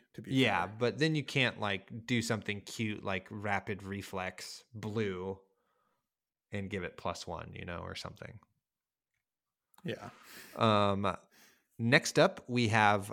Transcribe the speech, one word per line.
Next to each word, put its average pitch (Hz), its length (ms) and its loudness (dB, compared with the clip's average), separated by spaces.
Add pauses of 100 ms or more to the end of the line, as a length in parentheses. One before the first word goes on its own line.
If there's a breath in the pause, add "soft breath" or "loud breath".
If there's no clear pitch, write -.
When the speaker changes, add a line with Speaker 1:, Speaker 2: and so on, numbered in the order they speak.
(140)
Speaker 1:
to - 80 -14
be 113 120 -6
Speaker 2:
Yeah, 104 340 4
Speaker 1:
fair. 104 100 -10
Speaker 2:
but 120 200 0
then 156 180 2
you 147 80 0
can't, 123 360 2
like, 104 460 -4
do 120 160 2
something 104 400 -2
cute - 420 -6
like 95 260 -4
Rapid 101 540 -4
Reflex 95 800 -8 (100)
blue 101 680 -4 (1120)
and 98 180 -6
give 98 140 -6
it - 140 -8
plus - 300 -8
one, 82 260 -8
you 92 120 -10
know, 85 140 -8
or 90 160 -10
something. - 440 -14 (1400)
Speaker 1:
Yeah. 104 260 -8 (460 loud breath)
Speaker 2:
Um, 101 600 4 (640 soft breath)
next 123 420 4
up, 156 280 4
we 123 220 2
have 104 440 6